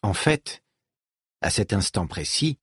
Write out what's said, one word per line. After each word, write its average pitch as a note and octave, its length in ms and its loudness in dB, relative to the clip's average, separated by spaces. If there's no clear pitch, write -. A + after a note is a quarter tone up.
En G2 120 2
fait, - 480 0
à - 100 0
cet - 220 0
instant F#2+ 340 0
précis - 560 -2